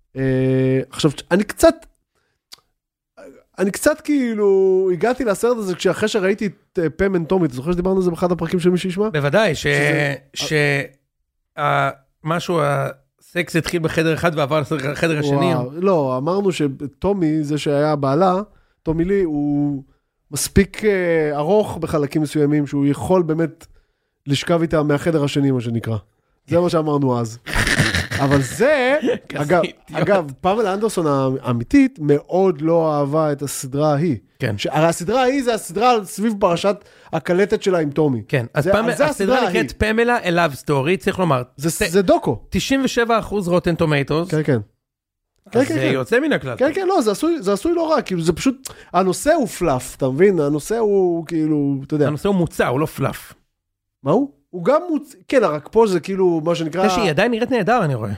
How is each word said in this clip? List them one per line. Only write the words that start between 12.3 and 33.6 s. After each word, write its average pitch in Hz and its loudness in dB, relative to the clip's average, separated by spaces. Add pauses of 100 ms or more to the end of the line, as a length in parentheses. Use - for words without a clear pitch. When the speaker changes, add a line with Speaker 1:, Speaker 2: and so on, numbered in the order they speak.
Speaker 2:
הסקס 143 -6
התחיל 170 -2
בחדר 160 0
אחד 165 0
ועבר 151 0 (300)
לחדר 156 -2
השני, 143 0 (200)
Speaker 1:
וואו, 123 -2
Speaker 2:
או? 131 -10 (100)
Speaker 1:
לא, 147 0
אמרנו 185 0
שטומי, 156 -2
זה 147 -2
שהיה 147 0
בעלה, 170 2 (420)
טומי 165 -2
לי, 196 2
הוא 147 -2 (480)
מספיק, 190 0
אה, 165 0
ארוך 185 0
בחלקים 156 -2
מסוימים, 147 0
שהוא 143 0
יכול 175 2
באמת 156 -4 (600)
לשכב 160 0
איתה 160 0
מהחדר 147 0
השני, 139 0
מה 127 0
שנקרא. 113 -4 (500)
זה 165 2
מה 175 2
שאמרנו 147 0
אז. 117 -6
<laughs> - -2 (180)
אבל 139 4
זה, 254 2
Speaker 2:
<laughs> - -4
כזה 143 -6
Speaker 1:
אגב, 160 2
Speaker 2:
אידיוט. 170 -6 (340)
Speaker 1:
אגב, 175 2 (100)
פמלה 196 0
אנדרסון 202 -2 (360)
האמיתית 127 2
מאוד 151 2
לא 160 2
אהבה 147 0
את 139 -6
הסדרה 143 -2